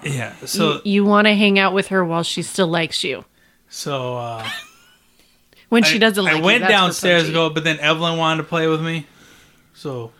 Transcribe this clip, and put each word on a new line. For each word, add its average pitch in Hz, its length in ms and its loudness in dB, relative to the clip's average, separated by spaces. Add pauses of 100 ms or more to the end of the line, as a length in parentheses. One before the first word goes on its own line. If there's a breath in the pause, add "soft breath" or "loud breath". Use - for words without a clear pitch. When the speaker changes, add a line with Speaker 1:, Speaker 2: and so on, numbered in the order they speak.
Speaker 1:
Yeah, 127 320 -6 (100)
so 160 280 0
Speaker 2:
You, 147 100 -8
you 202 220 2
wanna 208 300 4
hang 202 220 4
out 196 160 2
with 190 140 0
her 190 160 0
while 165 200 -2
she - 180 -6
still 180 260 -2
likes 165 380 -2
you. 131 180 -6 (460)
Speaker 1:
So, 127 480 -6
uh, 117 280 -10 (1200 soft breath)
Speaker 2:
When 226 140 4
she 160 120 2
Speaker 1:
I, 214 40 0
Speaker 2:
doesn't 202 280 2
Speaker 1:
I 160 60 2
Speaker 2:
like 156 60 0
you, 160 60 0
Speaker 1:
went 220 160 4
Speaker 2:
that's 190 120 2
for 202 40 4
Speaker 1:
downstairs 175 460 2
to 156 40 -2
Speaker 2:
pub 156 40 -4
G. - 20 -6
Speaker 1:
go, 165 180 2
but 156 120 -4
then 156 160 -2
Evelyn 160 380 0
wanted 160 260 -2
to - 60 -14
play 160 180 0
with 160 140 0
me. 165 260 -6 (680 soft breath)
So, 123 460 -10